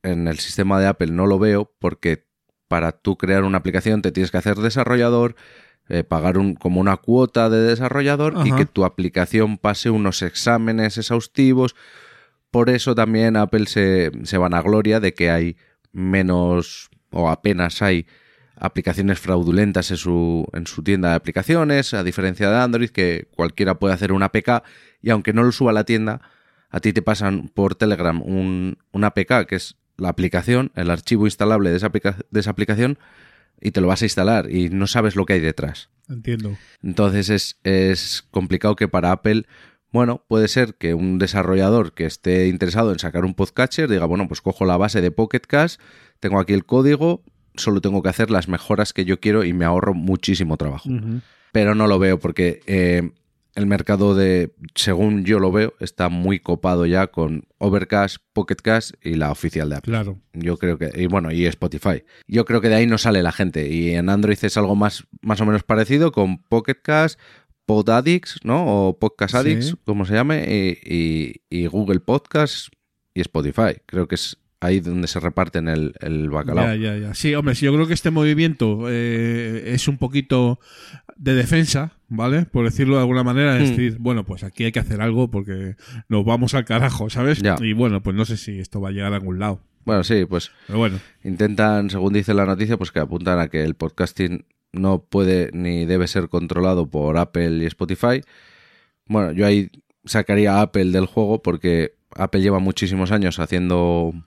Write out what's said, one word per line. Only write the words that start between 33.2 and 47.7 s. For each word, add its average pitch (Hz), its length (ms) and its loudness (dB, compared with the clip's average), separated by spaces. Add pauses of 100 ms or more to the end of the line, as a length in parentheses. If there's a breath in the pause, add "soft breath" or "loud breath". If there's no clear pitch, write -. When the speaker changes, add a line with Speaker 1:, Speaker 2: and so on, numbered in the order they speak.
Speaker 1:
y 104 120 -4
te 101 100 0
lo 90 60 4
vas 95 140 2
a 113 40 0
instalar 95 440 0
y 90 200 0
no 95 160 -2
sabes 107 300 2
lo 95 100 0
que 98 80 2
hay 90 60 4
detrás. 76 500 -4 (180)
Speaker 2:
Entiendo. 113 480 -8 (260 soft breath)
Speaker 1:
Entonces 98 480 0
es, - 340 -2
es 95 640 0
complicado 95 460 0
que 104 120 0
para 87 240 2
Apple, 107 320 0 (480 soft breath)
bueno, 120 360 0
puede 110 200 4
ser 120 260 0
que 85 200 -2
un 92 240 0
desarrollador 95 720 2
que 82 140 -6
esté 92 420 0
interesado 95 440 0
en 85 60 -4
sacar 87 260 -2
un 92 100 -2
podcatcher 127 560 -2
diga, 90 160 2
bueno, 92 220 -2
pues - 120 -10
cojo 95 240 -4
la 90 120 2
base 101 240 0
de 87 100 2
Pocket 113 300 -2
Cast, 156 400 -2 (400 soft breath)
tengo 98 200 0
aquí 95 140 2
el 98 100 2
código, 147 580 2 (340)
solo 98 260 0